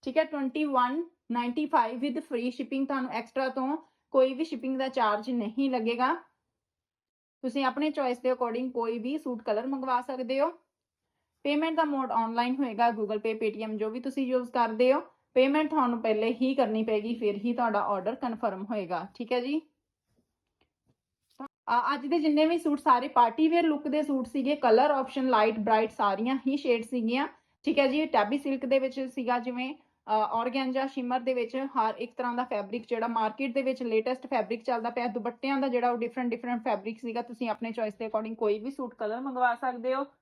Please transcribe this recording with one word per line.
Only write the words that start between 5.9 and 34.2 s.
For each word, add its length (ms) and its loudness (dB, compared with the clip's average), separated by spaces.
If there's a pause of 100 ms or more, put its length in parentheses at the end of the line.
ਤੁਸੀਂ 220 -2
ਆਪਣੇ 260 0
ਚੋਇਸ 280 -2
ਦੇ 140 0
according 380 -2
ਕੋਈ 280 -2
ਵੀ 200 -4
ਸੂਟ 240 -6
ਕਲਰ 240 -2
ਮੰਗਵਾ 340 -2
ਸਕਦੇ 400 -2
ਹੋ। 100 2 (920)
ਪੇਮੈਂਟ 340 0
ਦਾ 80 4
ਮੋਡ 280 -2
ਆਨਲਾਈਨ 420 0
ਹੋਏਗਾ, 340 2
Google 300 -2
Pay, 160 -2
Paytm 420 -4
ਜੋ 140 -2
ਵੀ 100 -8
ਤੁਸੀਂ 260 -4
ਯੂਜ਼ 240 0
ਕਰਦੇ 420 2
ਹੋ। 100 2 (320)
ਪੇਮੈਂਟ 360 4
ਤੁਹਾਨੂੰ 320 2
ਪਹਿਲੇ 300 2
ਹੀ 220 2
ਕਰਨੀ 300 2
ਪਏਗੀ, 300 0
ਫਿਰ 220 0
ਹੀ 180 -2
ਤੁਹਾਡਾ 260 0
ਆਰਡਰ 340 -2
ਕਨਫਰਮ 500 -4
ਹੋਏਗਾ। 500 -4
ਠੀਕ 180 -6
ਹੈ 80 0
ਜੀ, 200 -2 (1800)
ਅ-, 500 0
ਅੱਜ 120 -6
ਦੇ 120 2
ਜਿੰਨੇ 280 4
ਵੀ 120 2
ਸੂਟ 220 0
ਸਾਰੇ 280 4
ਪਾਰਟੀ 400 4
ਵੇਅਰ 160 4
ਲੁੱਕ 240 0
ਦੇ 140 0
ਸੂਟ 240 -2
ਸੀਗੇ, 300 0
ਕਲਰ 340 6
ਆਪਸ਼ਨ 380 0
ਲਾਈਟ 300 4
ਬ੍ਰਾਈਟ 320 2
ਸਾਰੀਆਂ 560 0
ਹੀ 100 0
ਸ਼ੇਡ 280 2
ਸੀਗੀਆਂ। 440 -2 (360)
ਠੀਕ 140 2
ਹੈ 80 6
ਜੀ, 200 2
ਟੈਬੀ 320 2
ਸਿਲਕ 280 -2
ਦੇ 120 4
ਵਿੱਚ 220 -2
ਸੀਗਾ 380 -2
ਜਿਵੇਂ, 360 -6
ਅ, 360 -16
ਔਰਗੈਂਜਾ 760 0
ਸ਼ਿਮਰ 340 -2
ਦੇ 140 0
ਵਿੱਚ 220 -2
ਹਰ 420 0
ਇੱਕ 160 -10
ਤਰ੍ਹਾਂ 200 -4
ਦਾ 100 -2
ਫੈਬਰਿਕ 440 -6
ਜਿਹੜਾ 180 -2
ਮਾਰਕੀਟ 480 -2
ਦੇ 80 0
ਵਿੱਚ 200 -2
ਲੇਟੈਸਟ 440 -2